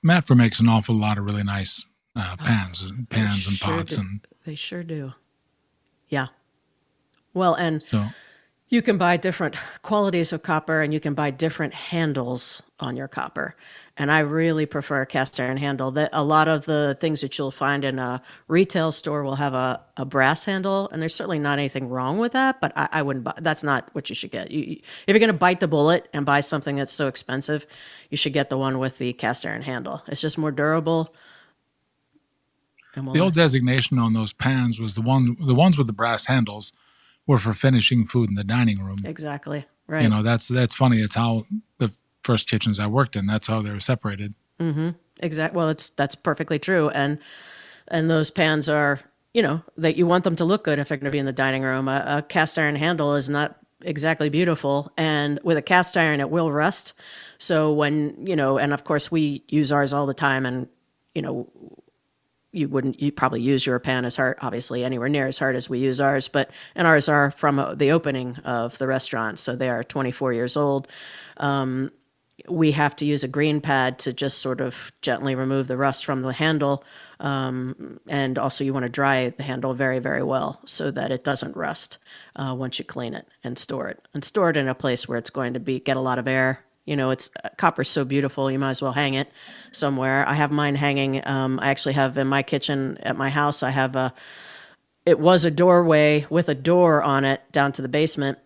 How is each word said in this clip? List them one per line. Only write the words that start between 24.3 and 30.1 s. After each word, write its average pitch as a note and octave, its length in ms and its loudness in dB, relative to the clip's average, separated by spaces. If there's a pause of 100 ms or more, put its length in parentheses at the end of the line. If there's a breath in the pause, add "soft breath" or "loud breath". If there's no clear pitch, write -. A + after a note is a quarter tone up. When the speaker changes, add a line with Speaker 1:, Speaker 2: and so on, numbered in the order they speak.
Speaker 2:
get. - 200 -10
You, D3+ 100 -4
you, - 200 -8 (260 loud breath)
if G3+ 80 6
you're A3 40 8
gonna A3 140 6
bite F3+ 280 4
the F#3 80 0
bullet D#3 440 4
and C#3+ 140 -2
buy C#3+ 140 4
something C#3+ 360 -4
that's C#3 160 -4
so C#3+ 160 -2
expensive, C#3 580 -6 (440 loud breath)
you C#3+ 60 -6
should C#3 180 -2
get C#3+ 160 0
the C3 80 -2
one C3+ 200 -2
with C3 200 -4
the B2 160 -4
cast - 320 -4
iron A2 160 -6
handle. C3 460 -8
It's - 120 -8